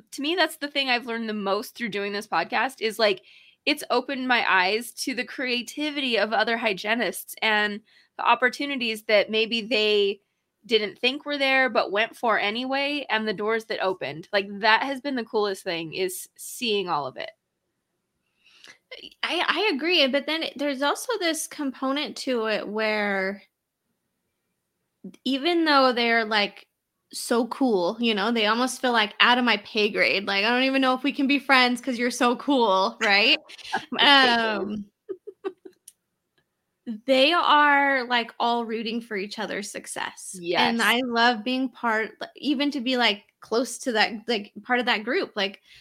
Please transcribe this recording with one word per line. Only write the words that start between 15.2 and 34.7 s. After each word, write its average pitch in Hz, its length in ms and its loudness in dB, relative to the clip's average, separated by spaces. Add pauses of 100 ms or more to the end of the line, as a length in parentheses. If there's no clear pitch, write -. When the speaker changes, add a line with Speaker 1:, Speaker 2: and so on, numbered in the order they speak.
Speaker 1:
coolest 208 380 -2
thing, 165 300 -6
is 185 340 -4 (100)
seeing 202 520 -4
all 151 180 -2
of 123 100 -10
it. - 140 -10 (1900)
Speaker 2:
I, 320 240 -2
I 381 280 0
agree, 311 320 2
but 269 180 -2
then 311 200 -4 (100)
there's 277 260 -4
also 349 380 -2
this 320 280 -2
component 269 680 -4
to 240 280 -2
it 214 220 -2
where 202 760 -2 (1800)
even 320 420 0
though 269 280 6
they're, 233 320 2
like, 208 420 -2 (460)
so 233 340 0
cool, 214 520 2
you 233 140 2
know, 208 180 0
they 226 160 2
almost 247 340 0
feel 247 100 2
like 214 280 2
out 240 180 6
of 247 80 2
my 220 120 4
pay 208 320 -2
grade. 180 360 2
Like, 196 180 0
"I 226 60 2
don't 247 140 2
even 269 180 2
know 262 140 2
if 254 80 -6
we 285 100 0
can 277 140 0
be 277 120 2
friends 247 400 4
'cause 247 200 -4
you're 240 120 0
so 240 240 2
cool," 226 640 2
right? 220 360 4 (200)
Speaker 1:
<laughs> - 180 -8
Out - 80 -4
of - 80 -20
my 240 80 -2
pay 262 360 6
grade. 220 260 0
Speaker 2:
Um, 208 240 -6 (2250)